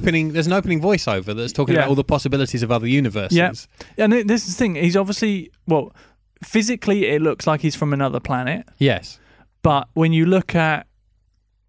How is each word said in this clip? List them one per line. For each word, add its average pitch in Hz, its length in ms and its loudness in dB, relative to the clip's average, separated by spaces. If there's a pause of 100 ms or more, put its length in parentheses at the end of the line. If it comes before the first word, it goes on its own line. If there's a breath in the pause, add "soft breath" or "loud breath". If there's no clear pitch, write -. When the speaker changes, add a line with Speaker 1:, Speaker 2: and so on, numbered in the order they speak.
Speaker 1:
opening, 160 320 0
there's 160 140 0
an 180 60 0
opening 185 280 0
voiceover 107 540 -2
that's 117 180 -6
talking 139 200 0
Speaker 2:
Yeah. 160 80 4
Speaker 1:
about 139 80 0
all 139 60 2
the 127 80 2
possibilities 135 580 -2
of 117 100 0
other 113 160 0
universes. 120 480 0
Speaker 2:
Yeah. 175 180 2 (440 loud breath)
And 214 160 4
it, 233 140 0
this 220 200 0
is 180 80 -8
the - 40 -4
thing. 180 160 0
He's 170 220 2
obviously, 196 520 -2 (160)
well, 147 300 0 (480 soft breath)
physically 208 640 0
it 147 160 2
looks 151 240 -2
like 156 140 0
he's 151 140 0
from 147 160 -2
another 139 280 -2
planet. 135 480 -6 (100)
Speaker 1:
Yes. 123 400 0 (460 soft breath)
Speaker 2:
But 143 300 2
when 165 200 2
you 160 140 4
look 185 280 2
at 156 300 0 (840)